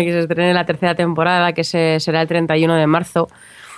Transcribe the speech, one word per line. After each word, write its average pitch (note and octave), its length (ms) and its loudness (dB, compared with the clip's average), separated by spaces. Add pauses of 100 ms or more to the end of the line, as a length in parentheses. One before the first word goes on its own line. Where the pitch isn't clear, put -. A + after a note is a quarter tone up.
que E3+ 80 -2
se E3+ 80 0
estrene E3+ 320 0
la F3 140 0
tercera F3 280 -2
temporada, E3+ 600 0
que E3 100 -4
se, D#3+ 360 0
será D#3+ 220 0
el D#3+ 60 -2
treinta E3 280 0
y D#3+ 100 2
uno E3 100 2
de D#3 100 2
marzo. E3 420 0 (500)